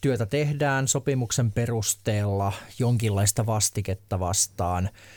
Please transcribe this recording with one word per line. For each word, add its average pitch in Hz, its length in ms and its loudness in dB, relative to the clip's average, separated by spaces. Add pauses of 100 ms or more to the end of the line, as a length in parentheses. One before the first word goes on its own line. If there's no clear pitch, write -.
työtä 120 240 0
tehdään 143 600 0
sopimuksen 127 640 0
perusteella 104 1000 0 (260)
jonkinlaista 110 640 2
vastiketta 101 760 -2
vastaan. 90 680 -2 (280)